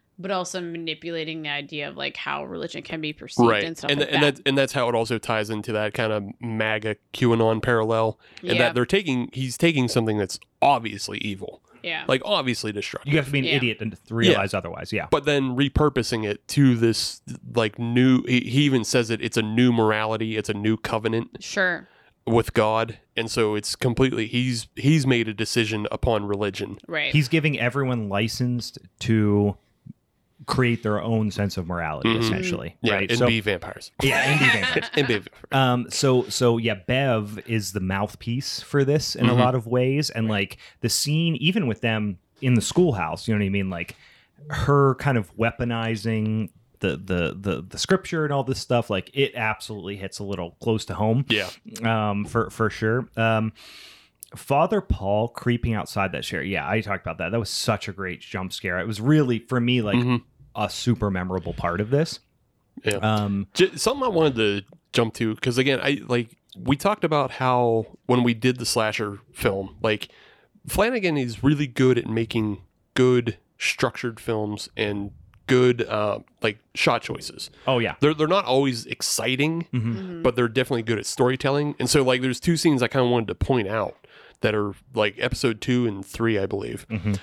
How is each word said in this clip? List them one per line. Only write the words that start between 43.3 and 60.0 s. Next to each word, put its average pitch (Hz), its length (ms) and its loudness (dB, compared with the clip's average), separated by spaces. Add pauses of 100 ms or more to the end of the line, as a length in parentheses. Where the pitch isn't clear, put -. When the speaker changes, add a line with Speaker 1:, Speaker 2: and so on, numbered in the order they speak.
Speaker 3:
know 104 60 2
what 101 60 2
I 95 40 0
mean? 98 200 -2
Like, 87 260 -8 (540)
her 143 460 4
kind 135 220 0
of - 200 -4
weaponizing 113 1120 -2 (320)
the, 82 160 0
the, 90 420 -2
the, 90 280 -2
the - 100 -14
scripture 175 480 -2
and 143 80 -2
all 139 100 0
this 131 160 -4
stuff, 120 300 0
like, 95 240 -2
it 139 220 0
absolutely 107 600 -6
hits 98 240 -10
a 104 40 -8
little 90 360 -6
close 110 260 0
to 92 100 -8
home. 113 340 2
Speaker 2:
Yeah. 101 200 0 (340)
Speaker 3:
Um, 104 420 0
for, 113 260 -2
for 110 180 -2
sure. 113 460 -2
Um, 110 380 0 (840)
Father 175 460 0
Paul 104 480 0
creeping 120 440 -2
outside 98 380 -2
that 73 120 -6
chair. 78 200 -6
Yeah, 82 260 -4
I 107 120 0
talked 98 240 -6
about 82 140 -6
that. 85 120 -4
That 117 80 0
was 104 100 -4
such - 380 -2
a 98 60 -10
great 90 260 -8
jump 95 320 -10
scare. 90 280 -4
It 92 80 -4
was 107 140 -6
really, 127 380 4
for 123 200 -2
me, 123 220 2
like, 104 140 0
Speaker 2:
Mm-hmm. 123 220 2 (380)